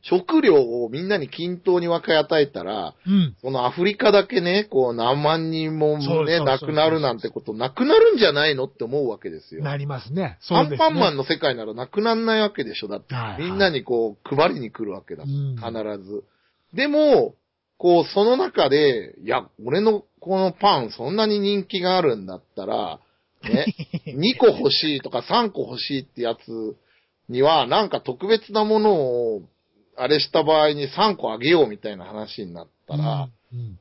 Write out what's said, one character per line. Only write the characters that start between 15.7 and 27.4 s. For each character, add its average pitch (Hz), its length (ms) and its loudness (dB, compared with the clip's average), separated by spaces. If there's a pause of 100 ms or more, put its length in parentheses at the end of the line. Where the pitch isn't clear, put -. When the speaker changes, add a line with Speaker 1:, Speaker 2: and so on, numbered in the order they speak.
Speaker 1:
ず。 101 220 -12 (480)
で 262 160 -2
も、 285 460 2 (420)
こ 175 240 4
う 151 100 0
そ 196 140 2
の 247 140 2
中 185 320 0
で、 135 520 2
い 98 60 -12
や、 120 200 -2 (140)
俺 135 200 -2
の 214 220 0 (160)
こ 190 180 -4
の 190 140 0
パ 190 280 2
ン 110 120 -6
そ 123 180 -8
ん 196 60 -4
な 220 100 0
に 208 140 0
人 202 240 0
気 185 160 -6
が 185 180 2
あ 180 40 2
る 127 140 0
ん 98 80 -14
だ 92 120 -12
っ - 60 -18 (140)
た 95 80 -10
ら、 101 360 -6 (420)
ね、 131 240 -2 (220)
Speaker 2:
<laughs> 147 280 -10
Speaker 1:
二 196 200 0
個 - 100 4
欲 - 260 4
し 151 240 -2
い 131 60 -6
と 127 80 -12
か 117 180 -4
三 220 220 2
個 139 120 -8
欲 123 160 -10
し 139 200 -6
い - 20 -4
っ 131 40 -16
て - 180 -10
や 117 140 -2
つ 113 400 -10 (520)
に 123 140 0